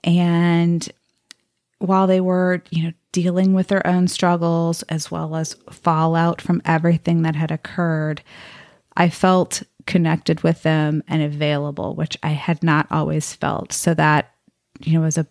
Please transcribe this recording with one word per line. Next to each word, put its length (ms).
And 840
while 280
they 140
were, 500
you 120
know, 100
dealing 420
with 140
their 180
own 220
struggles 760
as 280
well 240
as 200
fallout 680
from 240
everything 560
that 140
had 160
occurred, 720
I 140
felt 540
connected 560
with 220
them 440
and 140
available, 760
which 280
I 60
had 340
not 280
always 420
felt. 400
So 200
that, 400
you 100
know, 80
was 160
a 140